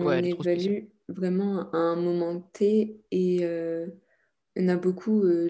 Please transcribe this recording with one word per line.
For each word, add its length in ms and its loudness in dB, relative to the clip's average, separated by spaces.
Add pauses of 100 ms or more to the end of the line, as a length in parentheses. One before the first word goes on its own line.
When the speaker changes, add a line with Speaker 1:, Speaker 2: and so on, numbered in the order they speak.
Speaker 1:
Ouais, 40 0
Speaker 2:
on 140 2
Speaker 1:
elle 80 0
est 20 0
trop 140 -4
spéciale. 180 0 (100)
Speaker 2:
évalue 140 -4 (240)
vraiment 640 -2
à 60 0
un 180 2
moment 440 -2 (120)
T 480 0 (100)
et, 320 2
euh, 440 -4 (680)
il 100 0
y 20 2
en 20 4
a 80 4
beaucoup, 480 0
euh, 260 2